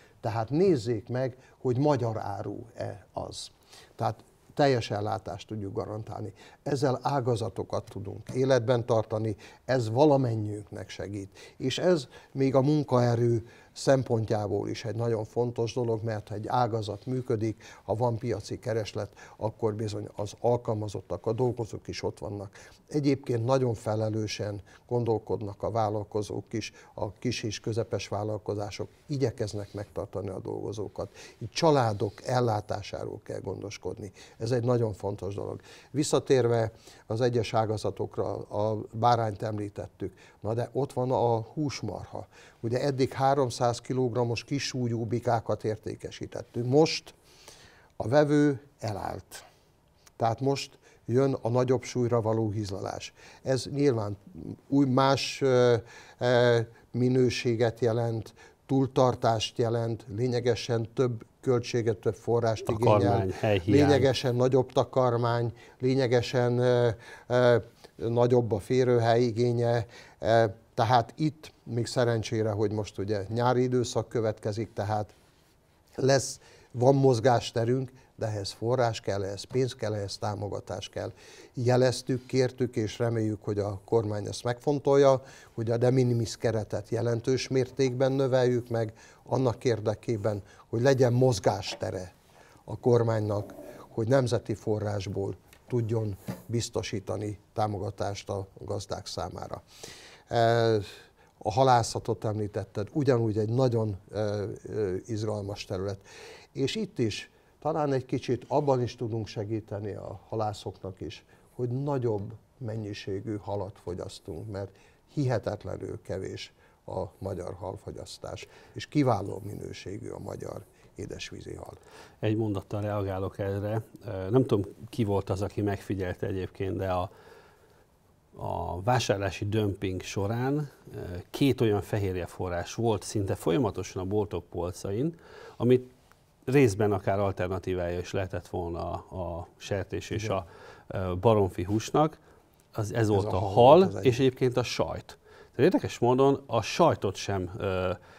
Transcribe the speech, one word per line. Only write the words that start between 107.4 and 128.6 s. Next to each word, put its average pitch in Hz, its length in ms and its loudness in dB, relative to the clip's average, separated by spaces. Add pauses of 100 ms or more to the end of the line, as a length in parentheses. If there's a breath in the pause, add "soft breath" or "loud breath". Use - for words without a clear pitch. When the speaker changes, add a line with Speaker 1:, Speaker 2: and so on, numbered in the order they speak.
Speaker 1:
talán 147 320 0
egy 127 120 0
kicsit 123 420 -4
abban 135 340 2
is 113 140 -4
tudunk 113 320 -6
segíteni 107 640 -6
a 95 260 -12 (100)
halászoknak 101 720 -6
is, - 240 -12 (300 soft breath)
hogy 123 140 -4
nagyobb 120 640 -2 (240)
mennyiségű 107 800 -6
halat 101 460 -8
fogyasztunk, 90 680 -10
mert 98 180 -8 (440 soft breath)
hihetetlenül 104 880 -4
kevés 95 500 -8 (340 soft breath)
a 95 180 -6 (140)
magyar 92 420 -8
halfogyasztás, - 880 -12 (260 loud breath)
és 117 140 -10
kiváló 104 580 0
minőségű 95 640 -10
a 50 100 -10
magyar - 440 -10 (320 soft breath)
édesvízi - 580 -12
hal. - 240 -14 (420 loud breath)
Speaker 2:
Egy 107 180 0
mondattal 104 440 -4
reagálok 98 580 -4
erre. 101 420 -4 (240)
Ö, 95 240 -8
nem 127 160 4
tudom, 101 200 2 (240)
ki 120 140 -4
volt 98 260 -2
az, 98 120 -4
aki 101 200 -4
megfigyelte 101 640 -4
egyébként, 95 500 -6
de 95 140 -4
a, 90 200 -4 (1200 loud breath)
a 87 460 -6